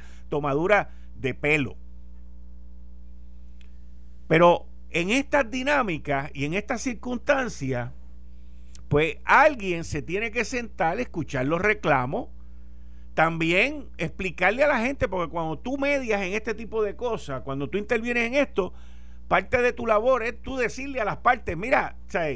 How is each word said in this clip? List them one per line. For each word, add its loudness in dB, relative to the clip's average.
tomadura 4
de -2
pelo. 0
Pero 8
en 0
estas 2
dinámicas 0
y -4
en -2
estas -2
circunstancias, -2
pues 4
alguien 6
se -4
tiene -4
que -2
sentar, -2
escuchar -2
los 2
reclamos, 2
también 2
explicarle 0
a 6
la 4
gente, 0
porque 0
cuando -2
tú -4
medias 2
en -2
este -2
tipo -2
de -2
cosas, -4
cuando -2
tú -2
intervienes 2
en -2
esto, 2
parte 2
de 4
tu -4
labor 4
es -4
tú -6
decirle -2
a 0
las -2
partes, 2
"Mira, 0
o -10
sea, 0